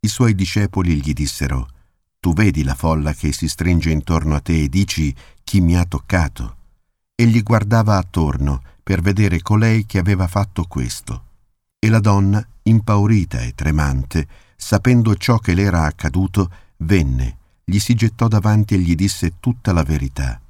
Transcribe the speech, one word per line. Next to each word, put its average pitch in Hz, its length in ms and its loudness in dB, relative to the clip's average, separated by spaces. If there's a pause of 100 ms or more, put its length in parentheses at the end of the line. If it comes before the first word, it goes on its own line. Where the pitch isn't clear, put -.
I 107 80 -2
suoi 113 260 2
discepoli 92 640 0
gli 71 120 -4
dissero: 67 560 -4 (500)
"Tu 87 160 0
vedi 80 280 2
la 67 120 0
folla 78 400 -2
che 73 180 -4
si 80 160 -6
stringe 82 420 0
intorno 78 440 0
a 71 60 -2
te 80 240 0
e 71 40 -2
dici: 78 460 -2 (300)
'Chi 101 160 0
mi 87 160 4
ha 87 80 2
toccato?'" 76 720 -4 (640)
Egli 117 240 4
guardava 107 540 2
attorno 71 640 -2 (220)
per 95 180 -2
vedere 95 400 0
colei 107 460 2
che - 120 -6
aveva 92 280 0
fatto 101 400 -4
questo. 60 580 -8 (540)
E 107 100 0
la 110 120 4
donna, 101 460 2 (180)
impaurita 104 760 2
e 58 140 -6
tremante, 71 760 -2 (260)
sapendo 113 600 2
ciò 113 240 2
che 90 160 0
le 95 80 2
era 85 220 2
accaduto, 90 680 -2 (280)
venne, 67 600 0 (260)
gli 98 140 0
si 120 160 0
gettò 113 340 0
davanti 107 460 2
e 95 60 2
gli 85 140 2
disse 90 460 -2
tutta 120 320 -2
la 87 100 2
verità. 67 560 -4 (120)